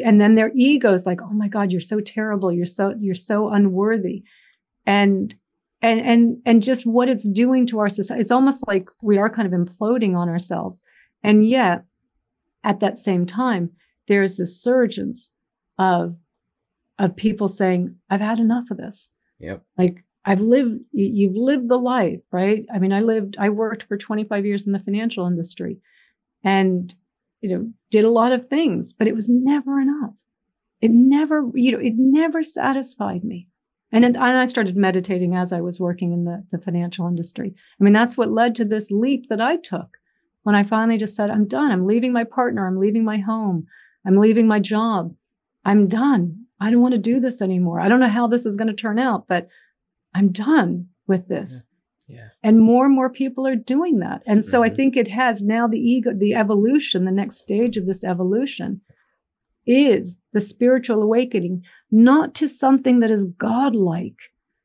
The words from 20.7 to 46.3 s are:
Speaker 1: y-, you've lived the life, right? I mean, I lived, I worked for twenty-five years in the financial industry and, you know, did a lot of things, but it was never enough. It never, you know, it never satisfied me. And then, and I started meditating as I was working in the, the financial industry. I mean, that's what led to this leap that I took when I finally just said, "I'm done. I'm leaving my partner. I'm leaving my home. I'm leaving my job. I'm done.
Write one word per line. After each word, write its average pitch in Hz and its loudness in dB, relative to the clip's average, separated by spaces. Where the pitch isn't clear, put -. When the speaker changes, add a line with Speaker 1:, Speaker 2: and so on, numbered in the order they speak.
Speaker 1:
y-, 202 -2
you've 196 0
lived 254 -2
the 247 2
life, 240 -2
right? 202 -2
I 196 -2
mean, 190 0
I 202 0
lived, 220 -2
I 202 0
worked 214 -4
for 208 -8
twenty-five 208 -6
years 202 -4
in 196 -2
the 196 -2
financial 202 -4
industry 175 -6
and, 190 0
you 208 -8
know, 226 -8
did 214 4
a 226 4
lot 233 2
of 254 -4
things, 247 -2
but 220 0
it 226 -2
was 220 -6
never 269 0
enough. 285 -2
It 226 4
never, 277 4
you 254 2
know, - -2
it 226 -2
never 311 2
satisfied 254 -4
me. 180 -10
And 233 6
then, 247 4
and 254 2
I 254 2
started 220 -2
meditating 185 0
as 180 -2
I 170 -4
was 175 -8
working 175 -4
in 175 -2
the, 170 -8
the 165 -6
financial 175 -6
industry. 175 -8
I 196 4
mean, 202 8
that's 240 2
what 220 0
led 226 2
to 233 -2
this 214 -4
leap 247 0
that 220 -2
I 285 0
took - -10
when 208 2
I 202 4
finally 220 0
just 208 -6
said, 208 -2
"I'm 214 0
done. 269 0
I'm 185 0
leaving 233 0
my 233 0
partner. 233 -2
I'm 185 -4
leaving 214 0
my 214 -2
home. 202 -4
I'm 190 4
leaving 220 4
my 214 2
job. 208 -2
I'm 202 4
done. 220 0